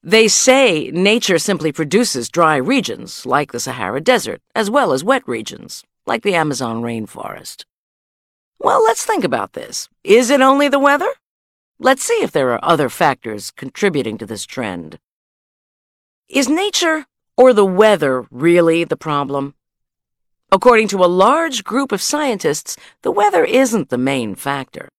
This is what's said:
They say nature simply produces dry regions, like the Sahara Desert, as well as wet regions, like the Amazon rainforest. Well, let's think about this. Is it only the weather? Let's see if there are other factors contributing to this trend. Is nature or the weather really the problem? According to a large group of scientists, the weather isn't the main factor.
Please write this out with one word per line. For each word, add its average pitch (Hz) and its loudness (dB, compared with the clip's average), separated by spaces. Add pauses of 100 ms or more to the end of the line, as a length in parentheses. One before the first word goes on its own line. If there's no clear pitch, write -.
They 220 4
say 247 2
nature 190 2
simply 156 -2
produces 151 -2
dry 160 2
regions, 131 -4
like 139 -2
the 120 -8
Sahara 120 -6
Desert, 202 0 (140)
as 214 -2
well 220 0
as 135 -2
wet 247 0
regions, - -10 (240)
like 226 -4
the 202 -2
Amazon 131 -4
rainforest. - -12 (920)
Well, - 2
let's 453 0
think 381 -2
about 113 -4
this. - -12 (140)
Is 233 4
it 269 4
only 277 4
the 277 0
weather? 285 2 (680)
Let's 262 0
see 466 0
if 403 -2
there 131 0
are 117 -4
other 147 2
factors 117 -4
contributing 135 -4
to 110 -10
this 104 -10
trend. 90 -10 (1300)
Is 262 -2
nature 320 -2 (320)
or 254 8
the 202 4
weather 175 2
really 165 2
the 156 -4
problem? 143 -6 (1000)
According 220 4
to 185 2
a - -
large 233 2
group 262 -2
of 202 -4
scientists, 233 -4 (280)
the - -2
weather 403 2
isn't 226 0
the 123 -4
main 127 -2
factor. - -10